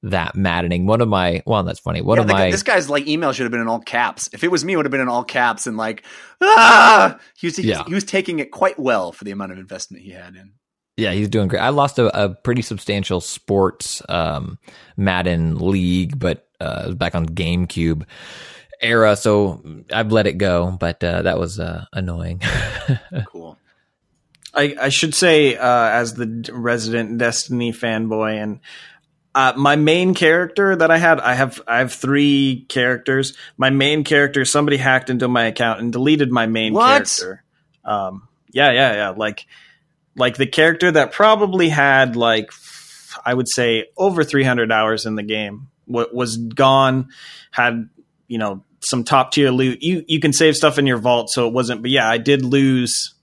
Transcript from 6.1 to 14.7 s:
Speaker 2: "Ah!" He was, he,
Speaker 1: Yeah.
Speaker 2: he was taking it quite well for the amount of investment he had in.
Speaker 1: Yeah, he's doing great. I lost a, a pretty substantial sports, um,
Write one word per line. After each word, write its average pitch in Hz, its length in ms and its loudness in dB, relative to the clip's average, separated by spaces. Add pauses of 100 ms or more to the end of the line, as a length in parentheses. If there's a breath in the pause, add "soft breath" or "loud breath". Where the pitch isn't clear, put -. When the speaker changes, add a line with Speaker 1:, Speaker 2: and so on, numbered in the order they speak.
Speaker 2:
"Ah!" 233 800 6 (180 soft breath)
He - 100 -10
was, 165 100 -6
he, 147 120 -2
Speaker 1:
Yeah. 78 180 -2
Speaker 2:
he 160 60 -8
was 196 100 -2
taking 190 360 -4
it 135 120 -6
quite - 280 -2
well 110 320 -2
for - 140 -18
the 101 60 -10
amount 98 200 -10
of 92 80 -16
investment 95 440 -16
he 98 80 -20
had 90 240 -20
in. 98 180 -20 (420)
Speaker 1:
Yeah, 107 160 -2
he's 101 180 -2
doing 101 180 0
great. - 120 -2
I 117 100 0
lost 139 300 0
a, 104 240 2
a 101 100 0
pretty 120 300 -4
substantial 98 580 -4
sports, - 880 -2
um, 80 480 -4 (380 soft breath)